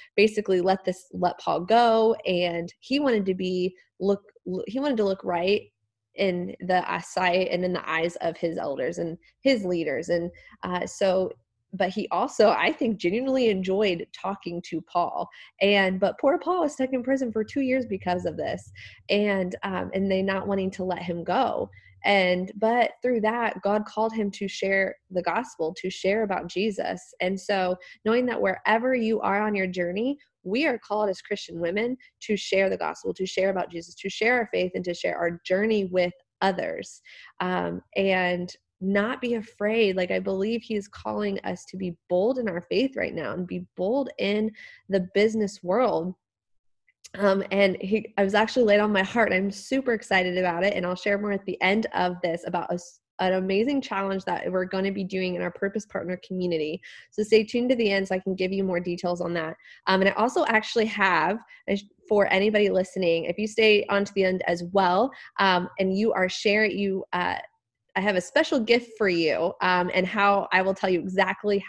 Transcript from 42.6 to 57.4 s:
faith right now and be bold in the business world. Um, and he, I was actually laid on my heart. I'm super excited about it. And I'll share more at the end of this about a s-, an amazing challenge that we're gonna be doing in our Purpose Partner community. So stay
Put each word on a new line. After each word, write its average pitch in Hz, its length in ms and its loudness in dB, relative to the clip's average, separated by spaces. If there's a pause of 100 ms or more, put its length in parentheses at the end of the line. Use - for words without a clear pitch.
faith 262 360 -2
right - 160 -4
now 135 200 -6
and 180 120 -6
be 180 220 -10 (100)
bold 240 400 -2
in 208 320 -2 (400)
the 185 240 0
business 214 480 2
world. 185 540 0 (1040)
Um, 196 320 4
and 196 300 4
he, 214 360 -2
I 202 60 4
was 196 100 0
actually 220 300 4
laid 208 160 6
on 208 120 2
my 190 120 4
heart. 214 300 2
I'm 196 180 0
super 262 420 -2
excited 185 440 0
about 180 260 0
it. 208 100 2
And 185 120 -2
I'll 180 100 -2
share 202 240 0
more 208 140 -2
at 196 120 -4
the - 160 -6
end 208 320 2
of 180 300 0
this 165 240 -2
about 175 240 -4
a 175 40 -2
s-, - 260 -12 (180)
an 185 140 2
amazing 202 480 0
challenge 196 420 -4
that 180 280 -4
we're 185 140 0
gonna 190 280 -2
be 196 100 -4
doing 185 320 -4
in 175 80 -4
our 175 80 -4
Purpose 202 340 -6
Partner 180 400 -6
community. 175 560 -4 (300)
So 214 100 -4
stay 214 220 6